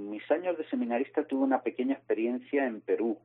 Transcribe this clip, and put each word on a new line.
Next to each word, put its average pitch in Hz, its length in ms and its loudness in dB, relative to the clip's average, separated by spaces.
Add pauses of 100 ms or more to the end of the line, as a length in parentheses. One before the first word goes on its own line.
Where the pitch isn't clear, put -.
(160)
mis - 140 -4
años 175 260 0
de 156 120 -6
seminarista - 560 0
tuve - 200 0
una 135 160 2
pequeña 127 320 -2
experiencia 123 720 0
en 113 140 -4
Perú, 113 440 0